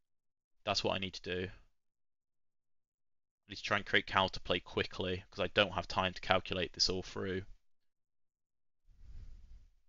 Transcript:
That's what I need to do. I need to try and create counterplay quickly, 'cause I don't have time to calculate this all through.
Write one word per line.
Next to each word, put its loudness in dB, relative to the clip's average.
That's 2
what 4
I -2
need -6
to -12
do. -2
I -12
need -8
to -10
try 4
and -2
create 4
counterplay 2
quickly, -2
'cause -8
I 0
don't 4
have 0
time 0
to -12
calculate 0
this 2
all 0
through. -4